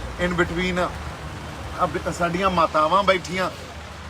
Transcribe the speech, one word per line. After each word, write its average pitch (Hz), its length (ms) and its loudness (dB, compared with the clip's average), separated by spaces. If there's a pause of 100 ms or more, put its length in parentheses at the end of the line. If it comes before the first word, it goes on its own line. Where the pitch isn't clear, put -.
(260)
In 180 60 0
between 175 480 0 (1040)
ਅਬ 175 340 -2
ਸਾਡੀਆਂ 175 320 2
ਮਾਤਾਵਾਂ 165 520 4
ਬੈਠੀਆਂ 185 480 2 (600)